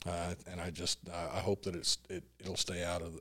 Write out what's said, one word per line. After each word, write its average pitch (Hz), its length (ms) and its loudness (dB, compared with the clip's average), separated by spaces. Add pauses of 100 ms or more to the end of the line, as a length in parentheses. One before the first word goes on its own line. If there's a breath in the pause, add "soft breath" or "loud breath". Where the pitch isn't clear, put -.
Uh, 87 280 0 (160)
and 90 120 -4
I 87 100 -2
just, 85 280 0 (100)
I, 85 280 -2
I - 40 2
hope 98 220 4
that 90 120 0
it's, - 220 4 (120)
it, 90 140 -4 (160)
it'll 92 180 -4
stay 87 260 2
out 87 180 2
of, 82 200 -6